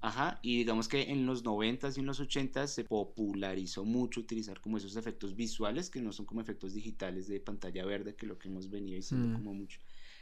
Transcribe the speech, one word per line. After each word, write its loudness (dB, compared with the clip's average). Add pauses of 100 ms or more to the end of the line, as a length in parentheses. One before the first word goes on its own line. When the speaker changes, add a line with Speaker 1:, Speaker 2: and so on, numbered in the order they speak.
Speaker 1:
Ajá, 2
y 4
digamos 6
que 2
en 4
los 2
noventas 2
y -2
en 2
los 0
ochentas 2
se -2
popularizó 0
mucho 2
utilizar -4
como -2
esos -6
efectos -4
visuales 0
que -4
no -2
son -6
como -4
efectos -4
digitales -2
de -2
pantalla -2
verde, -2
que -6
lo -6
que -12
hemos -6
venido -4
diciendo 2
Speaker 2:
Mm. 2
Speaker 1:
como -2
mucho. -6 (420)